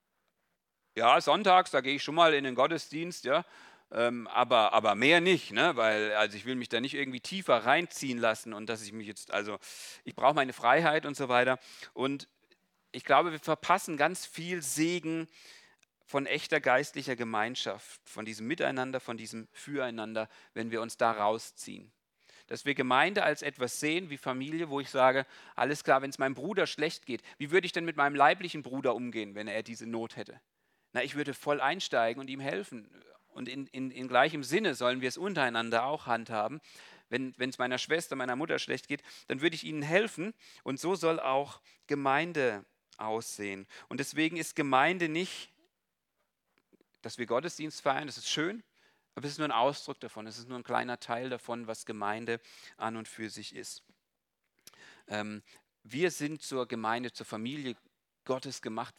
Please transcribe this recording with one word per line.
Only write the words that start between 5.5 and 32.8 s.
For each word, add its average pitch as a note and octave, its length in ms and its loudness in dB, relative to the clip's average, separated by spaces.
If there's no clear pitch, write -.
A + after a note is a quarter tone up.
ne, C#3+ 260 4
weil, G#2+ 380 2
also G#2+ 220 2
ich G2 80 -12
will B2+ 100 -4
mich B2 140 -6
da A#2 120 -2
nicht C3+ 140 -4
irgendwie C3 260 -6
tiefer C#3 460 2
reinziehen C#3 520 2
lassen A2+ 340 0
und G#2+ 160 -8
dass A2 140 -4
ich G2+ 100 -12
mich A2 160 -12
jetzt, - 240 -14
also G#2 260 -2
ich - 100 -12
brauche C3+ 200 4
meine C3+ 180 2
Freiheit" D3+ 520 4
und C#3+ 120 -6
so C#3 120 -2
weiter. B2+ 300 4
Und C#3 340 -2
ich B2+ 120 -10
glaube, D#3+ 280 6
wir D#3 80 -8
verpassen E3+ 560 2
ganz D#3+ 280 2
viel E3+ 380 -6
Segen D#3+ 640 0
von C#3 200 -2
echter D3+ 340 0
geistlicher C3 560 2
Gemeinschaft, A2+ 920 -4
von A2 160 -12
diesem A2 220 -10
Miteinander, C3 540 -2
von A#2 160 -8
diesem A2+ 340 -12
Füreinander, A2+ 800 -6
wenn A2+ 180 -6
wir A2+ 100 -2
uns A2+ 160 -6
da A#2+ 140 4
rausziehen. G#2+ 800 -2
Dass - 180 -10
wir C#3+ 100 0
Gemeinde C#3+ 500 4
als D3+ 180 0
etwas B2 380 -4
sehen D#3+ 300 -2
wie C#3+ 80 -10
Familie, D3 500 -4
wo C#3 100 -2
ich C3+ 120 -6
sage, C3 360 6
alles C3+ 260 0
klar, C3+ 200 6
wenn's C#3 160 -6
meinem C3+ 160 0
Bruder E3+ 340 -2
schlecht - 380 -4
geht, A#2+ 160 -6
wie D3 120 -8
würde F3+ 140 6
ich F3+ 80 0
denn E3+ 140 -2
mit D#3+ 100 -4
meinem C#3+ 180 4
leiblichen D#3+ 480 4
Bruder C3 320 0
umgehen, A2 400 -4
wenn G#2+ 140 -8
er A2 160 -4
diese A#2 220 -12
Not A2+ 300 -6
hätte? A2+ 240 -12
Na, B2 80 2
ich C3+ 140 -6
würde C#3+ 180 -2
voll D3 260 0
einsteigen C3 600 2
und C3 100 -10
ihm C3+ 100 -8
helfen. C#3 480 -6